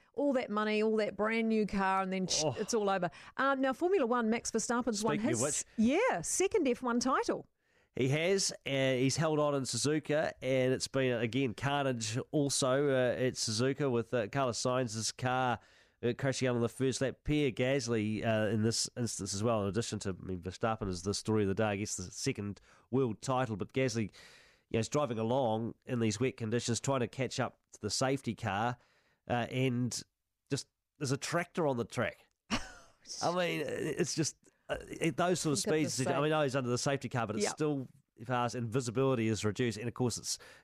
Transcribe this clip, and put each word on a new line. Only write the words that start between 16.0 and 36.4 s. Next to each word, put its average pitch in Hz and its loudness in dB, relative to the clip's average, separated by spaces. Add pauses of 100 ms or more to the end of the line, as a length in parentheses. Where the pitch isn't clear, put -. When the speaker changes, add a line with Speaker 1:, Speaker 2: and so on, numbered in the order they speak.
Speaker 2:
uh, 117 2
crashing 131 0
out 123 2
on 117 0
the 117 2
first 131 -2
lap. 127 -2
Pierre 147 0
Gasly, 117 0
uh, 110 2
in 107 2
this 113 2 (100)
instance 110 -4
as 101 -2
well, 113 2
in 101 0
addition 107 -2
to, 101 -6
I 87 -6
mean, 92 -4
Verstappen 107 -4
is 87 -4
the 98 -2
story 107 2
of 98 2
the 95 0
day, 110 0
I 104 0
guess 104 -4
the 95 -6
second 104 -6 (300)
world 120 0
title, 127 -2
but 92 -6
Gasly, 117 0 (580)
you - -10
know, 113 2
is 110 -2
driving 135 -2
along 113 0 (140)
in 123 -2
these 107 0
wet 127 -2
conditions, 117 -2
trying 135 0
to 117 0
catch - -4
up 117 -4 (160)
to - -20
the 104 -4
safety 131 -2
car, 110 -2 (500)
uh, 117 -2
and 127 0 (520)
just - -4 (320)
there's 135 -2
a 139 0
tractor 170 -2
on 135 2
the 117 0
track. 98 -2 (180)
Speaker 1:
<laughs> - -14 (720)
Speaker 2:
I 156 2
mean, 165 -2
it's 143 -2
just, - -2 (340)
uh, 135 -4 (260)
at 156 0
those 180 2
sort 147 0
of 190 -2
Speaker 1:
Think 170 0
of 156 2
the 127 0
Speaker 2:
speeds, 127 -2
I - 0
Speaker 1:
same. 139 0
Speaker 2:
mean, 156 2
I 156 2
know 151 2